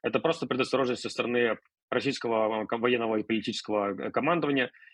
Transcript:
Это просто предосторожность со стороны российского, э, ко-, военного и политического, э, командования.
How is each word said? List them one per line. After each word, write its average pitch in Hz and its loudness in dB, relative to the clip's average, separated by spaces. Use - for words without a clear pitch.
Это 123 0
просто 160 0
предосторожность 127 0
со - -6
стороны 120 0
российского, 113 0
э, - -10
ко-, 117 -2
военного 117 2
и 107 0
политического, 107 -2
э, 101 -6
командования. 143 2